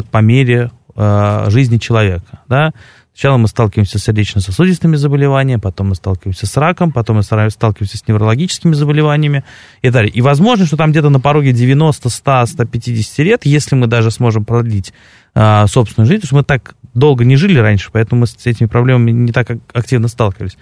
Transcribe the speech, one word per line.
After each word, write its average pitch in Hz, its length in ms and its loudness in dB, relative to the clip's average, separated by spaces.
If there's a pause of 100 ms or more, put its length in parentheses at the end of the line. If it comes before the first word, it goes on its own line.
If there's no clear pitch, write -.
(120)
по 117 60 -2
мере, 120 520 2 (280)
э, 104 520 0
жизни 117 280 2
человека. 104 720 -2
Да? 151 240 0 (400)
Сначала 135 240 0
мы 113 100 2
сталкиваемся 107 500 -2
с 98 60 -6
сердечно-сосудистыми 113 920 0
заболеваниями, 139 640 0
потом 98 300 -4
мы 92 60 -2
сталкиваемся 95 500 -6
с - 120 -6
раком, 165 340 0
потом 117 240 -2
мы 104 80 0
стара-, 107 260 0
сталкиваемся 104 480 -4
с - 100 -10
неврологическими 113 680 0
заболеваниями 147 680 0 (380)
и 127 60 0
так 120 60 2
далее. 107 180 2
И 123 100 -2
возможно, 175 460 2
что 151 100 -2
там 156 140 2
где-то 147 180 2
на 139 100 4
пороге 143 320 2
девяносто, 131 580 0
ста, 127 360 0
ста 113 200 -4
пятидесяти 117 560 -6
лет, 208 240 0
если 143 300 0
мы 123 120 2
даже 113 240 0
сможем 110 340 -2
продлить, 117 480 -4 (400)
а, 107 320 4
собственную 110 420 0
жизнь, 208 140 0
потому 170 60 -10
что 139 100 -2
мы 143 60 2
так - 320 -6 (180)
долго 127 320 2
не 135 120 4
жили 180 200 2
раньше, 107 340 0
поэтому 117 300 0
мы 120 60 0
с - 80 -10 (100)
этими 117 220 -2
проблемами 120 420 2
не 117 220 0
так 120 180 -2
ак-, 117 100 -8 (140)
активно 117 360 -2
сталкивались. 101 520 -6